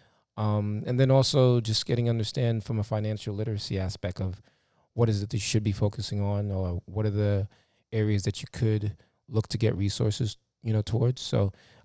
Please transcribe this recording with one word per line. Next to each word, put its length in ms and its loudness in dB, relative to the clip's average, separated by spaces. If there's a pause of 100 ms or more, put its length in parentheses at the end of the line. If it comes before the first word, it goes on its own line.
(360)
Um, 500 -2
and 140 0
then 100 4
also 500 4
just 260 -2
getting 220 0
understand 560 0
from 140 -2
a 60 0
financial 500 -4
literacy 440 -4
aspect 420 -6
of 200 -4 (540)
what 140 6
is 140 4
it 80 -6
they 80 -2
should 260 0
be 80 2
focusing 480 -2
on, 300 0
or 360 -2
what 200 -2
are 40 2
the 380 0 (440)
areas 320 2
that 180 -2
you 100 -14
could 440 0 (320)
look 200 0
to 100 -6
get 180 2
resources, 600 -2 (260)
you 100 -2
know, 100 2
towards. 380 0
So 320 0 (320)